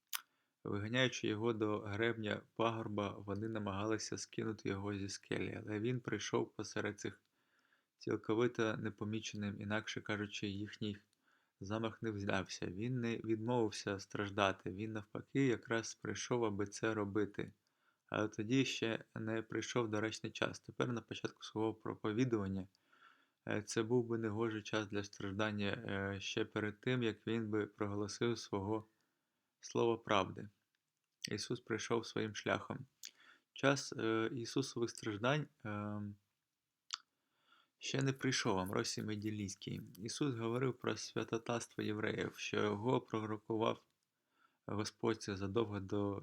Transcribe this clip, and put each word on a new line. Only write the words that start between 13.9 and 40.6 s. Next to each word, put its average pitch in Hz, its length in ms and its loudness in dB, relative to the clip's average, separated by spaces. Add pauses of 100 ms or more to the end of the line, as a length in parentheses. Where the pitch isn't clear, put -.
страждати, 98 680 2
він 107 220 -6
навпаки 135 540 0
якраз 113 480 0
прийшов, 117 500 0
аби 101 220 2
це 110 280 0
робити. 104 580 0 (580)
Але 104 180 2
тоді 117 360 2
ще - 400 0 (100)
не 110 280 -2
прийшов 113 460 2
доречний 107 440 2
час. - 280 2
Тепер - 280 2
на 117 120 0
початку - 420 -6
свого 110 320 2
проповідування, 104 920 2 (800)
е, 107 140 2
це 113 200 0
був 117 240 2
би 113 120 0
негожий 110 440 0
час 107 260 -2
для 101 160 0
страждання, 104 640 -2
е, 98 540 -2
ще - 240 -2
перед 104 360 -2
тим, 127 220 0
як 110 240 0
він 110 240 0
би 107 160 2
проголосив 104 720 0
свого 104 480 -2 (760)
слова 117 360 4
правди. 101 520 2 (800)
Ісус 113 300 -2
прийшов 113 460 -2
своїм 107 280 -2
шляхом. - 440 0 (720)
Час, 135 400 4
е, 113 400 2
Ісусових 117 580 -2
страждань, 120 560 0 (180)
ем, 104 520 -4 (1600)
ще - 240 2
не 135 100 4
прийшов, 127 460 2
Амвросій 110 440 0
Меділінський. 104 800 -4 (180)
Ісус 120 360 0
говорив 117 400 0